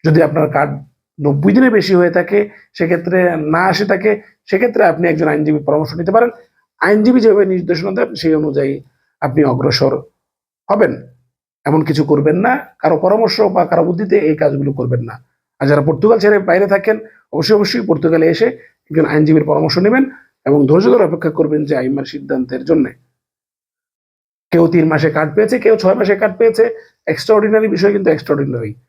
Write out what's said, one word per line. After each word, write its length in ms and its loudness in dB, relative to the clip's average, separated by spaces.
যদি 180 4
আপনার 260 -2
কার্ড 220 -2
নব্বই 340 0
দিনের 180 4
বেশি 240 0
হয়ে 160 2
থাকে, 380 -2
সেক্ষেত্রে 640 0
না 280 -2
আসে 200 0
থাকে, 360 -2
সেক্ষেত্রে 400 0
আপনি 220 0
একজন 200 0
আইনজীবীর 360 -2
পরামর্শ 320 -2
নিতে 160 -4
পারেন। 180 2
আইনজীবী 400 2
যেভাবে 260 4
নির্দেশনা 460 -4
দেন, 240 -6
সেই 200 -2
অনুযায়ী 460 -4
আপনি 220 0
অগ্রসর 500 0
হবেন। 240 2
এমন 180 0
কিছু 200 -2
করবেন 320 0
না, 220 0
কারো 180 0
পরামর্শ 440 0
বা 240 0
কারো 180 0
বুদ্ধিতে 360 -2
এই 160 0
কাজগুলো 380 -2
করবেন 280 -4
না। 220 -14
আর 80 -2
যারা 140 2
পর্তুগাল 380 0
ছেড়ে 200 4
বাইরে 280 0
থাকেন, 320 0
অবশ্যই, 240 0
অবশ্যই 300 -2
পর্তুগালে 420 0
এসে 200 0
একজন 140 2
আইনজীবীর 380 2
পরামর্শ 340 -2
নেবেন 260 2
এবং 220 2
ধৈর্য 240 4
ধরে 120 4
অপেক্ষা 260 -2
করবেন 360 -2
যে 120 -2
আইমার 280 -4
সিদ্ধান্তের 600 -8
জন্যে। 260 0
কেউ 160 4
তিন 200 2
মাসে 240 0
কার্ড 240 -2
পেয়েছে, 240 0
কেউ 180 4
ছয় 180 2
মাসে 200 0
কার্ড 220 -2
পেয়েছে। 260 2
এক্সট্রাঅর্ডিনারি 600 0
বিষয় 240 0
কিন্তু 200 0
এক্সট্রাঅর্ডিনারি। 640 -4